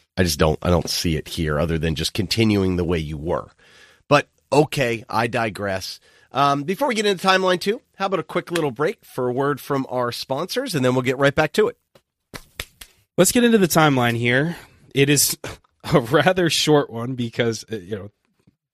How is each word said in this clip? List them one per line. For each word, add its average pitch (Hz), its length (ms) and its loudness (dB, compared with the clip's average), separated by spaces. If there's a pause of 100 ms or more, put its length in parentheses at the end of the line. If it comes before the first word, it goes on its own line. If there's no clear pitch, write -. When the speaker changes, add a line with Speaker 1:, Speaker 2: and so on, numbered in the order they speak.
(160)
Speaker 1:
I 95 60 4
just 78 160 0
don't, 78 240 4
I 87 80 0
don't 82 180 2
see 80 280 -2
it - 120 -8
here 76 320 -4
other 82 160 -2
than 78 180 -2
just 78 200 -4
continuing 98 600 0
the 87 80 0
way 85 140 0
you 76 200 -8
were. 76 320 -6 (580)
But, 143 200 2 (220)
okay, 127 600 2
I 113 160 0
digress. 101 760 -4 (320)
Um, 143 300 2
before 196 260 -2
we 240 60 0
get 208 100 -2
into 196 220 -2
timeline 185 340 2
two, 220 220 -2 (140)
how 196 100 -4
about 185 140 -2
a - 20 -6
quick - 280 -6
little 160 200 -2
break 147 340 -4
for 127 240 -4
a 123 40 -2
word 135 280 -2
from 135 300 -4
our 123 200 -2
sponsors, 180 640 -6
and 135 80 -2
then 127 120 2
we'll 127 80 0
get 127 160 -2
right 139 160 4
back 156 200 0
to - 140 2
it. - 80 -8 (1400)
Speaker 2:
Let's 185 140 4
get 240 120 4
into 226 140 6
the 185 100 4
timeline 131 480 2
here. 127 400 0 (380)
It 139 160 4
is - 260 2 (260)
<laughs> - 300 -14
a 151 80 6
rather 165 480 2
short 147 400 2
one 117 260 -8
because, 117 560 -4
uh, 110 60 -8
you 95 200 -10
know, 98 140 -12 (640)